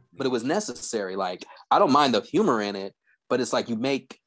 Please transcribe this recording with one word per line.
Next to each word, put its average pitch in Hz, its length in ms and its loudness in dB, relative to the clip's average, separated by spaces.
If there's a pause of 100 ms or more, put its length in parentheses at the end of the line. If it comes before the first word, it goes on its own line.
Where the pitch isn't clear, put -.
(120)
but 131 140 -4
it 127 40 -2
was 120 140 0
necessary. 120 720 -4
Like, 92 280 -6 (260)
I 135 80 6
don't 175 140 4
mind 143 220 6
the 104 60 2
humor 147 400 2
in 101 160 -4
it, 98 180 -8 (360)
but 123 100 2
it's 120 120 -2
like 113 160 0
you 117 80 -4
make 131 500 -4